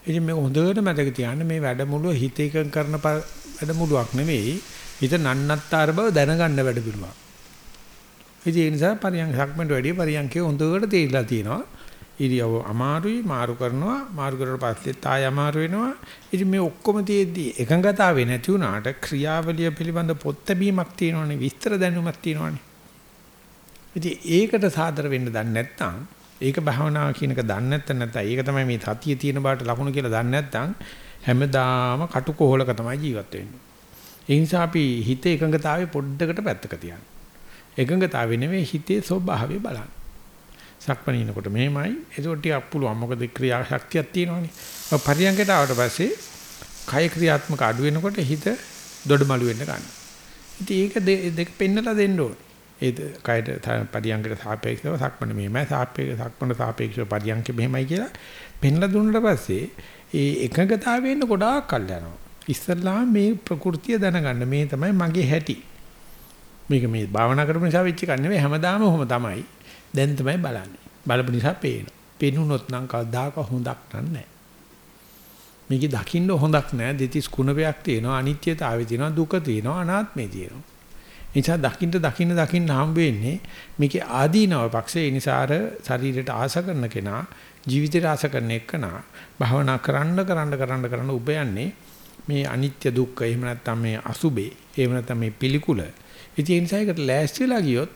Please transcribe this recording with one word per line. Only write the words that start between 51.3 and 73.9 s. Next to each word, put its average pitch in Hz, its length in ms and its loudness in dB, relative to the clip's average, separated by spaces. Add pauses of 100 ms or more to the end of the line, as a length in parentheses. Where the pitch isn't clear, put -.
දෙක 170 240 -2
පෙන්නලා 214 400 0
දෙන්න 196 260 4
ඕනේ. 117 240 -4 (300)
ඒ 127 180 0
ද-, 143 260 -6
කයට 113 300 0 (100)
ත-, 113 300 -2
පරියංගයට 110 500 -4
සාපේක්ෂව 113 580 -4
සක්මණ 123 380 -4
මෙහෙමයි, 107 320 -2
සාපේක්ෂ, 135 540 -4
සක්මණ 120 340 -4
සාපේක්ෂව 113 520 -4
පරියංග 110 440 -2
මෙහෙමයි 127 360 -2
කියලා 185 240 -2 (460)
පෙන්නලා 165 360 4
දුන්නාට 214 340 4
පස්සේ 117 380 0 (460)
ඒ 143 180 2 (140)
එකඟතාවය 220 640 2
එන්න 277 160 0
ගොඩාක් 226 440 2
කල් 107 200 -2
යනවා. 82 260 -8 (300)
ඉස්සල්ලා 180 640 0
මේ 214 340 4
ප්‍රකෘතිය 180 580 -2
දැනගන්න. 151 480 2
මේ 143 200 2
තමයි 143 260 0
මගේ 170 340 2
හැටි. 151 300 2 (1080)
මේක 131 220 2
මේ 110 220 0
භාවනා 120 380 4
කරපු 165 180 2
නිසා 175 200 4
වෙච්ච 175 200 0
එකක් 156 120 0
නෙවෙයි. 160 240 2
හැමදාම 160 420 2
ඔහොම 165 240 6
තමයි. 123 380 -2 (460)
දැන් 139 260 2
තමයි 139 220 0
බලන්නේ. 113 460 -6 (180)
බලපු 123 300 2
නිසා 120 240 2
පේනවා. 117 380 -4 (200)
පෙනුනොත් 143 540 0
නම් 127 180 -6
කවදාක 120 560 -4
හොඳක් 123 500 -4 (120)